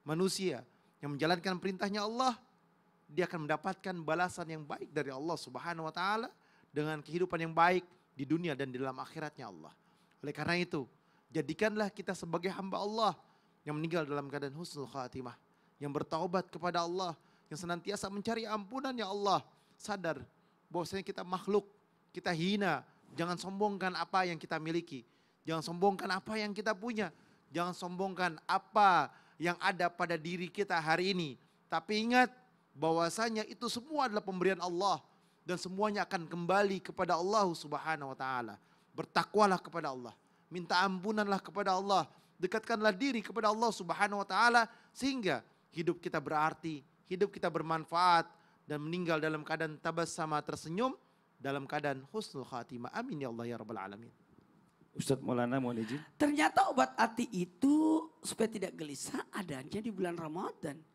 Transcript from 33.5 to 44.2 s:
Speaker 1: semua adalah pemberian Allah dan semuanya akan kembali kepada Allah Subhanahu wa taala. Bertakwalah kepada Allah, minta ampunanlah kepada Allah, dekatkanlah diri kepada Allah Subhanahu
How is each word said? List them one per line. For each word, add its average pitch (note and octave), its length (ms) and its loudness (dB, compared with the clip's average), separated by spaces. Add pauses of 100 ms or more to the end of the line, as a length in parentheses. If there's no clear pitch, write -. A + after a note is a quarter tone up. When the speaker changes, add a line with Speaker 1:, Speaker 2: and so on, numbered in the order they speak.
Speaker 1:
semua C#4+ 320 -2
adalah G#3 160 0
pemberian F#3 400 0
Allah F3 400 0 (480)
dan F3+ 80 0
semuanya G3 480 0
akan E3+ 240 -4
kembali F#3+ 560 4
kepada F3 320 0
Allah G3 400 4
Subhanahu D3 560 -4
wa B2+ 80 -12
taala. B2 400 -4 (320)
Bertakwalah G3 640 4
kepada D#3 400 -6
Allah, A#2+ 160 -12 (400)
minta F3+ 320 0
ampunanlah G3 560 0
kepada F#3+ 320 -2
Allah, F#3+ 320 4 (320)
dekatkanlah G#3+ 560 2
diri A#3 320 0
kepada G#3+ 240 0
Allah A3 240 2
Subhanahu G3+ 480 0